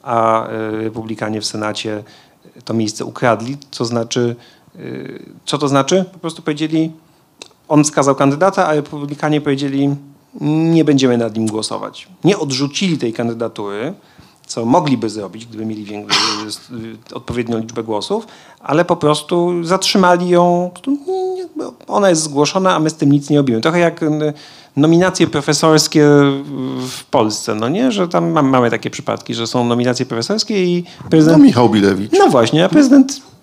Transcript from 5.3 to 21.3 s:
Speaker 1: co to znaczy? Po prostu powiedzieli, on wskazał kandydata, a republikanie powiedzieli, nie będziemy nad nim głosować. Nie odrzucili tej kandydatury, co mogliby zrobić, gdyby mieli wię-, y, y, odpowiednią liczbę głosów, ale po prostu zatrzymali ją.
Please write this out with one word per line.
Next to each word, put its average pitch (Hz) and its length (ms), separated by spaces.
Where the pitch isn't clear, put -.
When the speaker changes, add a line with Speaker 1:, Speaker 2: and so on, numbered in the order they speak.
Speaker 1:
co 147 120
to 143 100
znaczy? 139 460
Po - 60
prostu 160 220
powiedzieli, 160 500
on 151 160
wskazał 139 320
kandydata, 165 520
a 156 60
republikanie 147 680
powiedzieli, 139 540
nie 160 440
będziemy 131 320
nad 113 180
nim 110 120
głosować. 107 600
Nie 196 140
odrzucili 143 600
tej 117 160
kandydatury, 113 800
co 117 180
mogliby 127 440
zrobić, 107 360
gdyby 110 200
mieli 107 200
wię-, 104 120
y, 113 400
y, - 40
odpowiednią 117 440
liczbę 113 240
głosów, 113 440
ale 170 260
po 175 100
prostu 175 680
zatrzymali 180 680
ją. 175 420